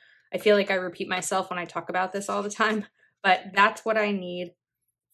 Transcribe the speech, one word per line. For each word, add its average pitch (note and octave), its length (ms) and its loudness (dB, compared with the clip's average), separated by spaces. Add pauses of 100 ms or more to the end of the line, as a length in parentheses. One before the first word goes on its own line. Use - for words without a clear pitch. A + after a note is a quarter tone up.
(320)
I F#3+ 60 -4
feel G#3 180 6
like G3 140 2
I G3 40 2
repeat F#3 340 -4
myself F#3 420 -2
when F3+ 80 -6
I F3 80 -6
talk E3+ 240 -8
about F#3 220 -2
this G3 180 -6
all G3+ 120 -2
the G3+ 60 -4
time, G#3+ 380 0 (360)
but F#3 200 4 (100)
that's G3+ 320 4
what A3 140 2
I G#3 140 0
need F3+ 400 -6 (600)